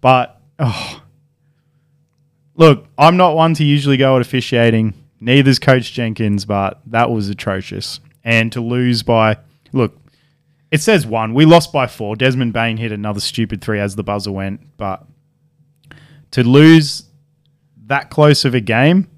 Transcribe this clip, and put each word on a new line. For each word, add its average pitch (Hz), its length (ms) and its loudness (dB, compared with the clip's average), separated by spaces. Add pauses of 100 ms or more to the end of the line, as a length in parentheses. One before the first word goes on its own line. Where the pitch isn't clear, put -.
But, 127 400 0 (180)
oh. - 420 -6 (1500)
Look, 151 300 4 (120)
I'm 165 200 4
not 175 180 2
one 160 200 2
to 151 80 -4
usually 143 340 0
go 135 180 2
at 123 60 2
officiating. 117 720 0 (260)
Neither's 127 400 2
Coach 127 340 0
Jenkins, 107 520 -4
but 98 420 -4
that 117 240 -2
was 104 180 -4
atrocious. 98 720 -10 (240)
And 113 300 0
to 120 80 -8
lose 123 420 -2
by, 110 340 2 (360)
look, 123 240 -2 (760)
it 156 100 0
says 214 240 0
one. 110 280 -6
We 143 120 4
lost 165 260 4
by 131 160 -2
four. 107 280 -10
Desmond 123 380 -2
Bane 117 240 -2
hit 113 140 -8
another 104 280 -6
stupid 107 420 -6
three 107 180 -4
as 101 160 -4
the 104 80 -8
buzzer 101 280 -6
went. 98 300 -8 (160)
But 95 280 -10 (1300)
to 127 120 -2
lose 151 600 6 (840)
that 135 240 -6
close 147 360 2
of 127 100 -2
a 123 60 0
game 135 460 0 (100)